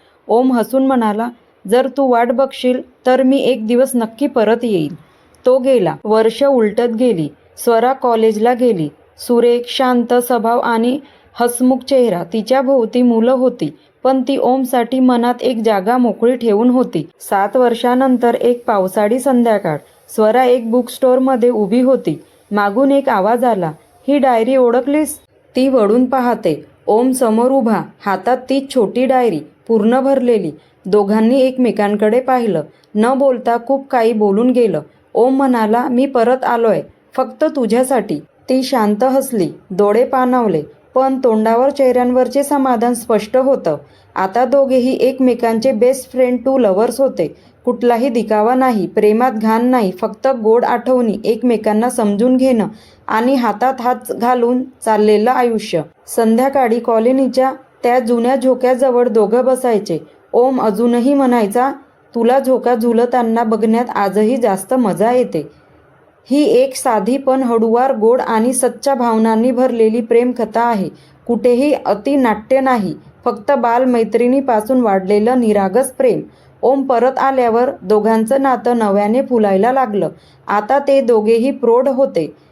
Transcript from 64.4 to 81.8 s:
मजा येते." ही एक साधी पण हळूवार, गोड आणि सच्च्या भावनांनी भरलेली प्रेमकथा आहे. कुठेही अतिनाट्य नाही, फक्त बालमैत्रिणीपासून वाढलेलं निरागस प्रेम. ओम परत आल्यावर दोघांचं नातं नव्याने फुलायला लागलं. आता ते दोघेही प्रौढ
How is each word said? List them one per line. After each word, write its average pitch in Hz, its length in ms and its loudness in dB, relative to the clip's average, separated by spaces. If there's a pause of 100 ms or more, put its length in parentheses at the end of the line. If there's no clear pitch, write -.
मजा 220 380 0
येते." 196 380 -2 (800)
ही 285 140 2
एक 262 300 2
साधी 226 420 -2
पण 262 260 -2
हळूवार, 233 540 0
गोड 226 240 2
आणि 226 320 0
सच्च्या 254 420 -2
भावनांनी 226 560 0
भरलेली 233 500 0
प्रेमकथा 233 600 0
आहे. 220 280 -2 (380)
कुठेही 247 480 0 (120)
अतिनाट्य 233 720 0
नाही, 226 340 0 (300)
फक्त 220 280 -2
बालमैत्रिणीपासून 240 1300 0
वाढलेलं 208 600 0
निरागस 214 500 0
प्रेम. 202 300 0 (420)
ओम 269 200 2
परत 254 360 0
आल्यावर 254 520 0 (120)
दोघांचं 220 600 0
नातं 240 360 0
नव्याने 208 440 0
फुलायला 220 500 0
लागलं. 214 360 -2 (400)
आता 208 300 0
ते 277 220 2
दोघेही 226 500 2
प्रौढ 247 380 0